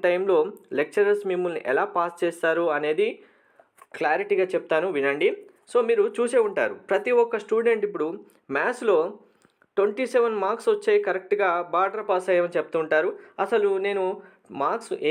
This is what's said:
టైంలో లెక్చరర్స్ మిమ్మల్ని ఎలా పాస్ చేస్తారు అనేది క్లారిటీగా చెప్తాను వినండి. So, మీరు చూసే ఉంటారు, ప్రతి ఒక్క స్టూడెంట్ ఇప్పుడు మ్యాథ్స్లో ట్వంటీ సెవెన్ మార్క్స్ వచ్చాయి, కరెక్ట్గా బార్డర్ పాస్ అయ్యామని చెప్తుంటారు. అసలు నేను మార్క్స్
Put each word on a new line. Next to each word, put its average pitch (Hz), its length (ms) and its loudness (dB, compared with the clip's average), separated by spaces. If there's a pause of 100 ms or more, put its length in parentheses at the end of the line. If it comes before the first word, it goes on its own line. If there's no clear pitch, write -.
టైంలో 180 320 2 (400)
లెక్చరర్స్ 202 440 2 (100)
మిమ్మల్ని 175 300 -4 (100)
ఎలా 156 120 2 (120)
పాస్ 170 260 -2
చేస్తారు 170 420 0 (140)
అనేది 156 300 0 (920)
క్లారిటీగా 185 560 0
చెప్తాను 165 420 0
వినండి. 143 340 0 (420)
So, 240 60 2 (120)
మీరు 214 160 4 (120)
చూసే 240 300 2
ఉంటారు, 117 280 0 (140)
ప్రతి 202 240 0 (100)
ఒక్క 226 220 -2
స్టూడెంట్ 226 440 2
ఇప్పుడు 156 180 -2 (500)
మ్యాథ్స్లో 208 400 2 (800)
ట్వంటీ 208 380 0
సెవెన్ 226 300 2
మార్క్స్ 226 280 0
వచ్చాయి, 208 360 2
కరెక్ట్గా 190 420 0 (240)
బార్డర్ 196 360 -2
పాస్ 180 220 0
అయ్యామని 175 260 2
చెప్తుంటారు. 156 520 0 (340)
అసలు 202 260 0 (160)
నేను 196 180 -2 (580)
మార్క్స్ 202 300 -4 (180)